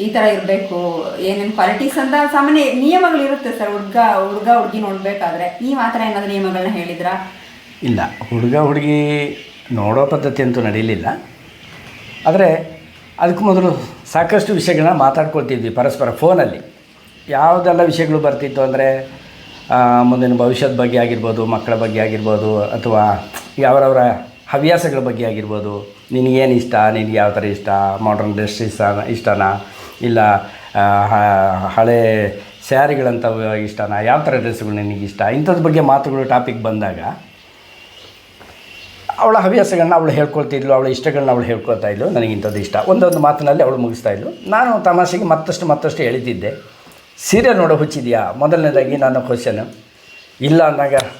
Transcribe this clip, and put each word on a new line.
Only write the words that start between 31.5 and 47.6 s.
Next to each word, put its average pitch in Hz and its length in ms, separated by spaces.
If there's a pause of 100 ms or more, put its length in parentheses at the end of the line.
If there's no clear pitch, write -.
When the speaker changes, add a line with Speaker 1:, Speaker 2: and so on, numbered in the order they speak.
Speaker 2:
ಹಳೆ 110 500 (380)
ಸ್ಯಾರಿಗಳಂಥವು 120 880
ಇಷ್ಟನಾ, 104 440
ಯಾವ 127 220
ಥರ 139 140
ಡ್ರೆಸ್ಸುಗಳು 107 380
ನಿನಗೆ 104 300
ಇಷ್ಟ, 98 160
ಇಂಥದ್ರ 151 420
ಬಗ್ಗೆ 156 180
ಮಾತುಗಳು 135 440
ಟಾಪಿಕ್ 123 380
ಬಂದಾಗ 107 360 (2250)
ಅವಳ 220 200
ಹವ್ಯಾಸಗಳನ್ನ 185 560
ಅವಳು 160 180
ಹೇಳ್ಕೊಳ್ತಿದ್ಲು, 139 600
ಅವಳ 131 140
ಇಷ್ಟಗಳನ್ನ 135 440
ಅವಳು 120 140
ಹೇಳ್ಕೊಳ್ತಾ 110 440
ಇದ್ಲು. 110 220
"ನನಗೆ 113 220
ಇಂಥದ್ದು 104 260
ಇಷ್ಟ" 98 180 (100)
ಒಂದೊಂದು 165 320
ಮಾತಿನಲ್ಲಿ 147 440
ಅವಳು 131 140
ಮುಗಿಸ್ತಾ 113 360
ಇದ್ಲು. 127 380
ನಾನು 226 340
ತಮಾಷೆಗೆ 180 400
ಮತ್ತಷ್ಟು 160 420
ಮತ್ತಷ್ಟು 151 360
ಎಳಿತಿದ್ದೆ. 113 500 (640)
"ಸೀರಿಯಲ್ 226 380
ನೋಡೋ 160 200